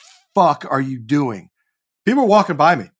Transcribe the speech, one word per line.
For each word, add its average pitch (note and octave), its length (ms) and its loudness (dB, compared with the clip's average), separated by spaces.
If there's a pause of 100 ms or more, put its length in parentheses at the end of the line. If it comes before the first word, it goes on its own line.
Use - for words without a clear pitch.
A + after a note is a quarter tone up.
(360)
fuck E3+ 340 0
are C3+ 120 -2
you C3+ 180 -6
doing? A#2 500 -4 (560)
People C4 180 0
are A#3+ 40 2
walking G3 300 2
by D#3 180 4
me A2 140 -10 (100)